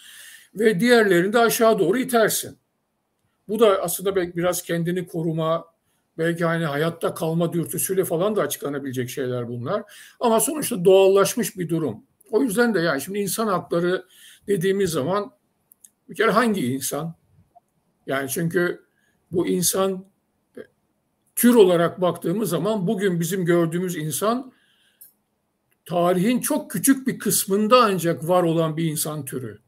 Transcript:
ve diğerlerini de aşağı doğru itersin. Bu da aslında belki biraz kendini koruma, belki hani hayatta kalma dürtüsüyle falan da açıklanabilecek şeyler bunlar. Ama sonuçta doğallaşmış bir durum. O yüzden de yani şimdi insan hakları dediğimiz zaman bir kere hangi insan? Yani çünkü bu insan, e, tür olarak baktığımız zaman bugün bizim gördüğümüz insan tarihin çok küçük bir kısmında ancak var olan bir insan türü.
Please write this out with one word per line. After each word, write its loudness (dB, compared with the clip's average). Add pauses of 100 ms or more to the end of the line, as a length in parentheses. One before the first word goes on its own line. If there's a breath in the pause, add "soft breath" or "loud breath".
(540 loud breath)
ve 2
diğerlerini 4
de 2
aşağı 4
doğru 2
itersin. 0 (880)
Bu -4
da 4
aslında -4
belki -2
biraz -2
kendini -4
koruma, -2 (540)
belki -2
hani 0
hayatta -2
kalma -2
dürtüsüyle -2
falan -2
da 0
açıklanabilecek -6
şeyler -6
bunlar. -6 (380 loud breath)
Ama 2
sonuçta -4
doğallaşmış 4
bir -6
durum. -4 (280)
O 2
yüzden 0
de 2
yani 0
şimdi -8
insan -2
hakları -2 (420 loud breath)
dediğimiz 0
zaman -4 (760)
bir -18
kere 0
hangi 2
insan? -6 (880)
Yani -4
çünkü -2 (480)
bu -2
insan, 0 (520)
e, -18 (760)
tür 4
olarak 4
baktığımız -2
zaman -4
bugün -2
bizim -4
gördüğümüz 0
insan -4 (1300 soft breath)
tarihin 2
çok -4
küçük -2
bir -4
kısmında 4
ancak -2
var 4
olan 0
bir -2
insan -4
türü. -10